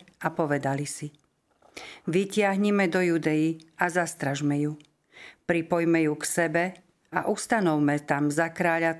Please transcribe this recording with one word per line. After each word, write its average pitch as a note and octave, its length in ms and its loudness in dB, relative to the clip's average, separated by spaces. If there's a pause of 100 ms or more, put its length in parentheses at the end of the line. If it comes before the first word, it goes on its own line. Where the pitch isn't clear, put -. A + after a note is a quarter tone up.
(220)
a D#3 80 -2
povedali C#3+ 560 -2
si: - 240 -10 (960)
"Vytiahnime G3 800 2
do F3+ 160 2
Judei D#3+ 560 2 (240)
a F3+ 80 2
zastražme D3 720 -2
ju. D3+ 160 -4 (640)
Pripojme E3+ 640 2
ju D3+ 80 0
k D3 100 -8
sebe E3+ 400 0 (460)
a - 160 -4
ustanovme D#3 800 0
tam D3 240 0
za D#3+ 240 -2
kráľa E3 460 0